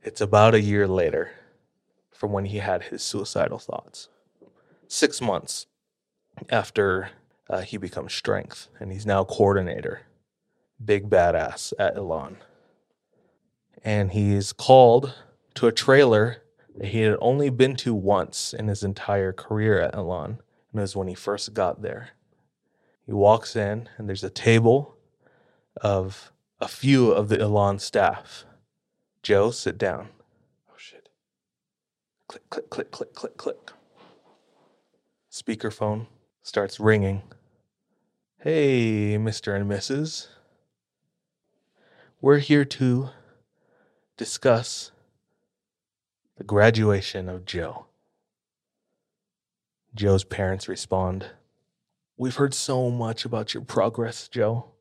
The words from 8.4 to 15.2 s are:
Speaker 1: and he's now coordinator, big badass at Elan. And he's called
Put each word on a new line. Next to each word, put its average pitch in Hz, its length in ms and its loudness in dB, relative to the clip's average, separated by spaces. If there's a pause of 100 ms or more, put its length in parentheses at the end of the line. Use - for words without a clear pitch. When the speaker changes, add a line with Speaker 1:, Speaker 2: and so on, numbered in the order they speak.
Speaker 1:
and 98 120 -10
he's 101 140 -10
now 98 180 0
coordinator, 98 800 0 (800)
big 104 260 2
badass 85 680 2
at 98 200 0
Elan. 82 400 -8 (1500)
And 104 300 0
he's 101 400 0
called 127 600 8 (420)